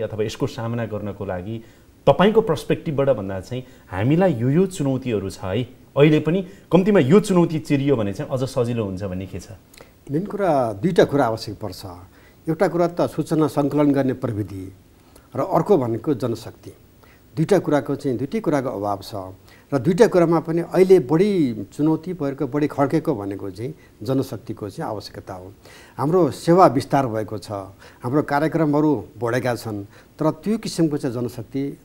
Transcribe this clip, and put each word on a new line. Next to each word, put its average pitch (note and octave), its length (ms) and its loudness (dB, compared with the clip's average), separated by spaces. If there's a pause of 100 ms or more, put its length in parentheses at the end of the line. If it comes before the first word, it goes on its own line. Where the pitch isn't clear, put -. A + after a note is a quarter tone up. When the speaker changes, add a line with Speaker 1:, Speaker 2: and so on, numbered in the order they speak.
Speaker 1:
अथवा G#2+ 160 -4
यसको A2 240 -4
सामना A#2 400 -6
गर्नको G2+ 380 -8
लागि F#2+ 300 -6 (460)
तपाईँको G#3 400 4
पर्सपेक्टिभबाट C#3+ 720 -2
भन्दा F#2+ 320 -6
चाहिँ B2+ 180 -10 (220)
हामीलाई D3+ 480 2
यो A#2+ 160 0
यो E3+ 160 4
चुनौतीहरू B2+ 640 -2
छ - 160 -12
है, G2 160 -2 (320)
अहिले D3+ 320 6
पनि E3+ 140 0 (260)
कम्तीमा F#3+ 400 6
यो E3+ 160 6
चुनौती E3 400 2
चिरियो C#3+ 320 2
भने G2+ 240 0
चाहिँ C#3+ 80 -6
अझ C3 240 -4
सजिलो A#2 400 -2
हुन्छ F#2 160 -8
भन्ने F#2+ 240 -6
के G2 80 -10
छ? F2+ 160 -16 (560)
Speaker 2:
मेन D#3+ 160 -2
कुरा, C#3 560 0
दुईटा F#3+ 240 6
कुरा C#3 240 2
आवश्यक G#2+ 320 -6
पर्छ। G2+ 240 -10 (640)
एउटा D#3+ 180 2
कुरा E3+ 200 2 (100)
त D#3 80 2
सूचना D#3 420 0
सङ्कलन C#3+ 460 2
गर्ने C3 240 0
प्रविधि G2 480 -6 (720)
र - 80 -2
अर्को F3 320 2
भनेको A#2+ 400 -2
जनशक्ति। - 560 -8 (640)
दुईटा E3 240 4
कुराको C#3+ 340 0
चाहिँ, C3+ 220 -2
दुईटै C#3 240 -4
कुराको C#3+ 280 0 (120)
अभाव G2+ 240 -4
छ - 80 -16 (580)
र C#3 80 2
दुईटा F3+ 320 4
कुरामा E3+ 320 4
पनि E3 240 -4
अहिले F#3 400 6
बढी D#3 640 0
चुनौती D#3 480 -2
भएको, C#3 240 -6
बढी D3 240 -2
खड्केको C#3+ 480 0
भनेको G2+ 400 -8
चाहिँ A#2+ 480 -14
जनशक्तिको A#2+ 640 -6
चाहिँ D3+ 160 -10
आवश्यकता G2+ 500 -12
हो। F#2 140 -16 (480)
हाम्रो D#3+ 260 2 (140)
सेवा F3 300 6 (100)
विस्तार C3+ 320 2
भएको A2 320 -4
छ, G2 320 -10 (320)
हाम्रो C3 240 0
कार्यक्रमहरू D3 880 0
बढेका A#2+ 400 -2
छन्, G#2 320 -8 (320)
तर D#3 80 0 (160)
त्यो G#3+ 160 -2
किसिमको E3 400 -2
चाहिँ B2+ 160 -4
जनशक्ति A#2+ 480 -6 (220)